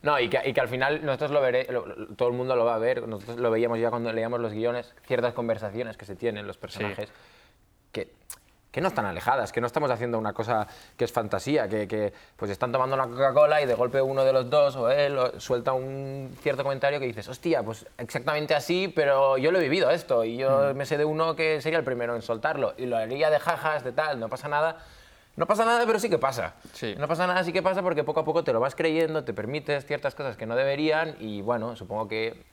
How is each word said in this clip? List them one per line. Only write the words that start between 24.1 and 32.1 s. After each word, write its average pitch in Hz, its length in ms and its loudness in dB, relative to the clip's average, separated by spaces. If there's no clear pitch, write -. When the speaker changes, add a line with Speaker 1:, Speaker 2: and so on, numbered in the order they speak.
Speaker 1:
no 113 100 -6
pasa 135 180 -8
nada". 151 300 0
No 160 120 -2
pasa 214 160 2
nada, 233 220 4
pero 214 140 2
sí 233 100 -2
que 165 80 4
pasa. 123 380 -2
Speaker 2:
Sí. 107 240 -6
Speaker 1:
No 147 100 -4
pasa 165 180 0
nada, 180 200 2
sí 170 80 -4
que 185 80 2
pasa, 190 200 0
porque 165 220 0
poco 147 160 0
a 147 60 0
poco 156 180 0
te 143 80 0
lo 113 80 2
vas 135 160 0
creyendo, 156 480 0
te 120 100 -6
permites 123 520 -4
ciertas 143 280 -4
cosas 131 220 -8
que 113 100 -10
no 113 80 -4
deberían, 151 680 0
y 104 220 -6
bueno, 113 360 -2
supongo 104 320 -6
que 110 440 -4